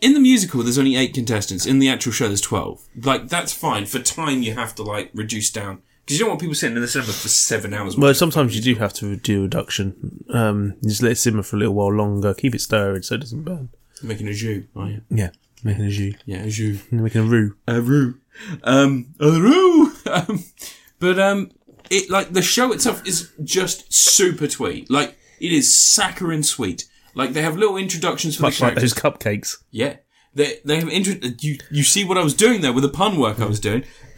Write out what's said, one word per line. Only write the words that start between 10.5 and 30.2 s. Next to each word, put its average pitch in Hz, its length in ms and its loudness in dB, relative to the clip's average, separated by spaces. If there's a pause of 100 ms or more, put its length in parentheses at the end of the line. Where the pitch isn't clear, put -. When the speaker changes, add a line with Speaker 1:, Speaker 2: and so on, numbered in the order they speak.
Speaker 2:
you 107 60 0
just 104 140 -2
let 117 100 4
it - 60 -2
simmer 107 260 0
for - 100 -10
a 107 60 0
little 104 140 0
while 101 180 2
longer. 104 420 0
Keep 117 220 -2
it 113 40 -4
stirred 98 440 -2
so - 100 -6
it - 40 -4
doesn't 143 260 -10
burn. 147 240 -10 (340)
Speaker 1:
Making 107 240 -8
a 101 80 -6
jus, 104 300 -6 (100)
are 101 140 -8
you? 107 200 -10
Speaker 2:
Yeah, 104 220 -2 (320)
making 107 220 -2
a 101 60 -2
jus. 101 240 -4 (120)
Speaker 1:
Yeah, 95 160 -8
a 110 80 -6
jus. 107 300 -4 (100)
Speaker 2:
You're 117 120 0
making 110 180 0
a 110 40 4
roux. 110 300 2 (140)
Speaker 1:
A 120 120 0
roux. 123 380 0 (460)
Um, 135 560 2
a 147 100 6
roux! 311 680 6
<laughs> - 80 -20
Um, 175 380 -4 (540)
but, 180 220 2
um, 196 320 2 (380)
it, 190 200 0
like, 190 220 0
the 180 100 2
show 247 300 2
itself 196 340 -2
is 180 240 -6 (140)
just - 480 -4
super 160 560 4
twee. - 400 -6
Like, 139 280 0 (240)
it 175 120 -2
is 143 260 4
saccharine 170 640 2
sweet. 98 440 -4 (300)
Like, 127 160 -2
they 147 80 -2
have 156 160 -2
little 202 220 0
introductions 175 580 -4
for - 60 0
Speaker 2:
Much 127 160 0
Speaker 1:
the 135 80 2
Speaker 2:
like 120 80 0
Speaker 1:
characters. 123 200 2
Speaker 2:
those - 80 -8
cupcakes. - 540 -2 (140)
Speaker 1:
Yeah. 117 260 -4 (380)